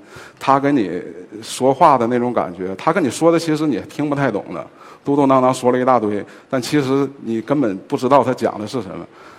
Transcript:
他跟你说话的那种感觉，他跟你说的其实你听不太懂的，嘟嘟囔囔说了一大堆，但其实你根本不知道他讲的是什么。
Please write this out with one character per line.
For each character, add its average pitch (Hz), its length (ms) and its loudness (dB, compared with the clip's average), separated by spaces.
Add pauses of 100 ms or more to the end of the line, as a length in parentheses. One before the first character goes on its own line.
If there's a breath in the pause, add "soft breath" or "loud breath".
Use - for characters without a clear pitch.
(400 loud breath)
他 139 180 4
跟 139 160 0
你 90 300 -2 (380)
说 127 320 0
话 147 240 4
的 117 100 0
那 123 100 0
种 123 160 0
感 90 220 -2
觉， 92 220 -6
他 160 160 -2
跟 185 100 0
你 123 60 2
说 160 200 2
的 165 80 4
其 165 200 -2
实 156 100 -2
你 120 100 0 (120)
听 151 200 -4
不 143 60 -2
太 139 160 0
懂 98 100 -4 (120)
的， 85 120 -10 (380 loud breath)
嘟 143 140 0
嘟 143 100 4
囔 135 140 4
囔 127 120 4
说 127 160 0
了 127 80 2
一 127 60 -2
大 123 160 4
堆， 104 260 -4 (240 loud breath)
但 131 120 -2
其 151 200 0
实 135 240 0 (180)
你 113 180 -4
根 143 180 0
本 101 180 0 (120)
不 143 80 -2
知 123 100 -2
道 131 160 4
他 123 100 0
讲 117 240 -2
的 107 80 -8
是 123 160 -6
什 92 60 -12
么。 82 180 -12 (340 loud breath)